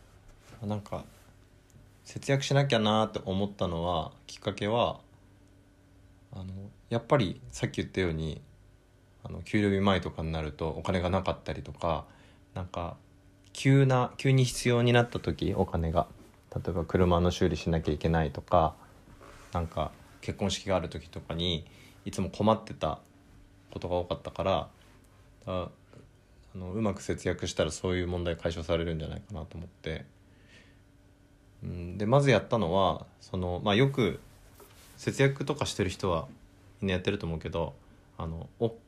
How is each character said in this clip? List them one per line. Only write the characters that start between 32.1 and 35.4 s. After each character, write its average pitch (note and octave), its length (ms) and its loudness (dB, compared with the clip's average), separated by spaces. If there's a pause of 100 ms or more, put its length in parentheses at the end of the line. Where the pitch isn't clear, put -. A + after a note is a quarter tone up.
ず C#3 100 4
や G#2+ 80 8
っ - 80 -2
た A#2 120 2
の E2+ 140 2
は、 F#2 320 4 (160)
そ - 160 -10
の、 F2+ 280 -2
ま G#2 80 4
あ、 - 20 6
よ C3+ 160 6
く A2+ 300 0 (760)
節 - 260 -2
約 C3+ 220 2